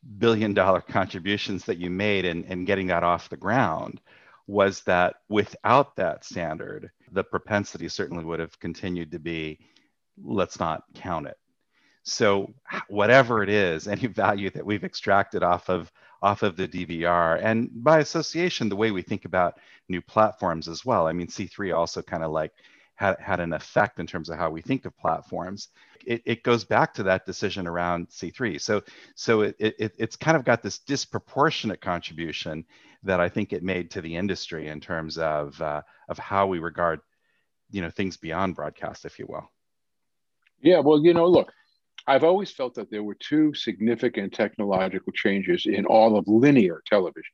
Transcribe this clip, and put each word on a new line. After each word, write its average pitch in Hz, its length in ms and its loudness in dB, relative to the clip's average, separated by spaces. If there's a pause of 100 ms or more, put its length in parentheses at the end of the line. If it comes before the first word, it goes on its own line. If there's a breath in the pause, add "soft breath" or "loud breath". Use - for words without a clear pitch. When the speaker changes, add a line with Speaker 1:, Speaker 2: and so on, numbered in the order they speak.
(180)
Speaker 1:
billion 107 360 2
dollar 92 280 4
contributions 98 840 -4
that 95 120 -2
you 90 120 -6
made 95 360 0
in, 85 200 -4
in 90 200 -6
getting 95 220 0
that 85 160 0
off 85 260 0
the - 80 -12
ground 95 640 -2 (460 soft breath)
was 98 340 2
that 90 360 2 (120)
without 107 680 2
that 87 300 -4
standard, - 640 -8 (220)
the 92 120 -2
propensity 92 640 -4
certainly 85 360 -8
would 80 160 -6
have 82 200 -8
continued 85 520 -8
to 85 80 -10
be, 78 400 -8 (580)
"Let's 107 420 -4
not 80 240 -2 (120)
count 80 320 -6
it." - 100 -16 (640)
So 101 500 2 (220 loud breath)
h-, - 140 -8
whatever 113 560 4
it 95 60 -2
is, 95 380 0
any 101 200 -4
value 101 440 0
that 76 140 -10
we've 104 180 -4
extracted 98 600 0
off 87 260 0
of, 85 220 -4 (300 soft breath)
off 101 200 2
of 98 140 0
the 90 120 -4
D 90 180 -6
V 82 200 -4
R, 85 300 4
and 110 340 0 (140)
by 156 160 6
association, 151 720 -2
the 98 60 -2
way 110 160 2
we 92 120 -4
think - 220 -8
about 90 340 0 (280 soft breath)
new 87 140 -4
platforms 90 680 0
as 82 160 -12
well. 95 240 2
I 80 60 0
mean, 87 160 -4
C 101 160 -8
three 95 260 -8
also 85 300 -2
kinda, 82 260 -6
like, 78 240 -4 (440 soft breath)
had, 98 240 0
had 92 200 -4
an 85 140 -4
effect - 460 -2
in 85 80 -8
terms 82 220 -10
of 80 80 -10
how 82 120 -2
we 82 120 -10
think 127 240 -6
of - 120 -14
platforms. 87 720 -6 (360 soft breath)
It, 117 200 -4
it 117 180 -4
goes 117 200 2
back 117 320 0
to 110 80 -6
that 92 220 2
decision 95 420 -6
around 85 420 -4
C 85 220 -12
three. 104 260 -6
So, 104 240 -2 (340 soft breath)
so 110 260 2
it, - 180 0
it, 110 380 -2
it's - 180 -6
kind 160 220 2
of 131 60 -2
got 117 200 2
this - 160 -8
disproportionate 135 1000 -2
contribution 82 840 -8 (380 soft breath)
that 92 180 2
I 90 80 2
think 101 240 -4
it 85 100 -6
made 90 280 -4
to 92 100 -8
the 80 120 -8
industry 85 540 -6
in 76 140 -12
terms 80 360 -6
of, 76 440 -4
uh, 76 200 -4 (280 soft breath)
of - 100 -10
how 98 280 0
we 90 120 -2
regard, 82 400 -2 (720)
you 101 100 -6
know, 85 80 -6
things 92 280 -6
beyond 85 380 -4
broadcast, - 500 -10
if - 120 -16
you - 80 -12
will. - 240 -14 (1080)
Speaker 2:
Yeah, 165 200 6
well, 147 220 6
you 170 120 8
know, 170 120 4
look, 170 280 6 (520)
I've 135 200 4
always 185 260 4
felt 123 240 -6
that 107 160 -10
there 104 120 -6
were 104 120 -8
two 151 380 2
significant 113 800 -2
technological 95 800 -2
changes 98 520 0
in 98 200 0
all 110 320 6
of 95 100 0
linear 110 600 6
television. 95 460 0